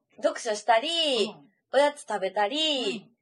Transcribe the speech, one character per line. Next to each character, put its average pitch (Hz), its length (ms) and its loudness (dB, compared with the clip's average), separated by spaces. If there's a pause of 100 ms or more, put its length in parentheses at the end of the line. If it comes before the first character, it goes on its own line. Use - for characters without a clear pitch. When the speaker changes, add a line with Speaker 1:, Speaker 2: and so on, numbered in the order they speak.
(220)
Speaker 1:
読 294 160 0
書 214 160 -4
し 208 100 -8
た 226 140 4
り、 294 460 0
Speaker 2:
う 214 60 -4
ん。 151 200 -20 (220)
Speaker 1:
お 254 60 2
や 285 140 6
つ - 100 -18
食 208 180 -6
べ 190 100 -2
た 202 160 0
り 269 600 -4 (140)